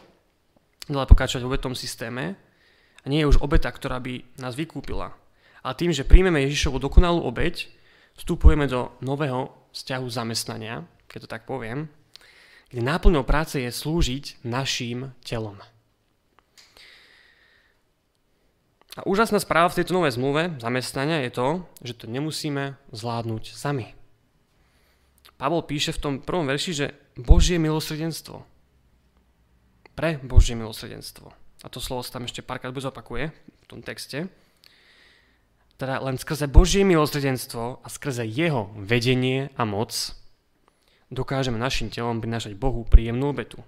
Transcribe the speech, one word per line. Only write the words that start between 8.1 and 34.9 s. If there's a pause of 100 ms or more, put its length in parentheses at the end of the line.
vstupujeme
do (140)
nového (200)
vzťahu
zamestnania, (220)
keď
to
tak
poviem, (840)
kde
náplňou
práce
je
slúžiť
našim (100)
telom. (3250)
A
úžasná
správa
v
tejto
novej
zmluve
zamestnania
je
to, (360)
že
to
nemusíme (160)
zvládnuť
sami. (1500)
Pavol
píše
v
tom
prvom
verši,
že (300)
Božie
milosrdenstvo. (1500)
Pre (120)
Božie
milosrdenstvo. (360)
A
to
slovo
sa
tam
ešte
párkrát
zopakuje
v
tom
texte. (1500)